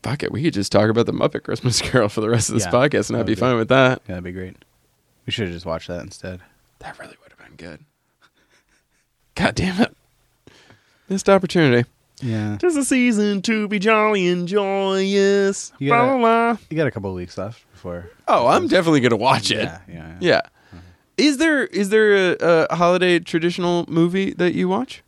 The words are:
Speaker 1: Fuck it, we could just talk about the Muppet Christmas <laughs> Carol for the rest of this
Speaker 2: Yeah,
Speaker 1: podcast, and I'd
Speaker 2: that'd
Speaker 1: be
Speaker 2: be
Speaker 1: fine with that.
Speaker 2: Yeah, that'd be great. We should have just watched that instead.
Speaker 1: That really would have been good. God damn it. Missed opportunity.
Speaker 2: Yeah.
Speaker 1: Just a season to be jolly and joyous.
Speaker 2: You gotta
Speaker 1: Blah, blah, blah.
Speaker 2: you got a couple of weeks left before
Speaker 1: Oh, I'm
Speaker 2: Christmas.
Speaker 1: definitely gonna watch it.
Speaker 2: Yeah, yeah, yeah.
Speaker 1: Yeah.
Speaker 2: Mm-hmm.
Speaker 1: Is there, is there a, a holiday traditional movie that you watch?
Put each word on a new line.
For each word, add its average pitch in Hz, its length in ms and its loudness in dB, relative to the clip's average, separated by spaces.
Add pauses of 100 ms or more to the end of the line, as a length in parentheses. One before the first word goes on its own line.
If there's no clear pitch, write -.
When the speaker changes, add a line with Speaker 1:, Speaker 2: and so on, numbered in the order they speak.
Speaker 1:
Fuck 117 220 -6
it, - 80 -4
we 104 100 -6
could 139 120 0
just 98 180 -4
talk 104 180 4
about 113 160 2
the - 60 -4
Muppet - 320 -2
Christmas 117 360 -2
<laughs> - 20 -6
Carol 113 260 2
for 107 140 -4
the 107 80 -2
rest 117 180 0
of 110 60 -6
this 110 100 0
Speaker 2:
Yeah, 90 80 -4
Speaker 1:
podcast, 123 380 2
and 113 60 -2
I'd 117 40 -2
Speaker 2:
that'd 110 60 -2
Speaker 1:
be 107 80 0
Speaker 2:
be 95 60 -6
Speaker 1:
fine 123 160 0
with 113 120 -2
that. 127 380 4
Speaker 2:
Yeah, 92 80 -10
that'd 90 100 -10
be 90 80 -10
great. 92 240 -12 (720)
We 120 60 -6
should 117 120 -2
have 87 100 -6
just 85 120 -12
watched 82 220 -6
that 87 120 -8
instead. 90 400 -14 (400)
Speaker 1:
That - 180 -18
really - 240 -20
would - 80 -20
have - 160 -20
been - 100 -20
good. 82 280 -18 (1500)
God - 180 0
damn 185 260 -2
it. - 160 -2 (1120)
Missed 190 200 -2
opportunity. 165 600 4 (320)
Speaker 2:
Yeah. 107 400 -4
Speaker 1:
Just 349 160 0
a 277 80 0
season 208 580 0
to 214 260 -2
be 208 100 -2
jolly 214 500 2
and 175 200 -2
joyous. 196 1300 0
Speaker 2:
You 139 120 -4
gotta 240 180 4
Speaker 1:
Blah, 269 100 0
blah, 233 360 2
blah. 208 40 -6 (100)
Speaker 2:
you 151 80 -8
got 156 100 0
a 120 40 0
couple 101 200 -8
of 92 60 -8
weeks 90 220 -10
left 104 340 -10
before 87 380 -14 (180)
Speaker 1:
Oh, 143 200 2
I'm 190 140 4
Speaker 2:
Christmas. 320 100 -4
Speaker 1:
definitely 165 280 4
gonna 117 160 2
watch 120 360 2
it. 92 100 0
Speaker 2:
Yeah, 87 260 -8
yeah, 90 60 -18
yeah. 80 260 -16
Speaker 1:
Yeah. 160 200 2 (280)
Speaker 2:
Mm-hmm. - 100 -20 (380)
Speaker 1:
Is 285 220 2
there, 302 260 2
is 196 260 -4
there 202 420 4
a, 160 380 2
a - 60 -2
holiday 175 440 2
traditional 175 680 -2
movie 175 460 0
that 180 200 0
you 180 140 0
watch? 214 400 -6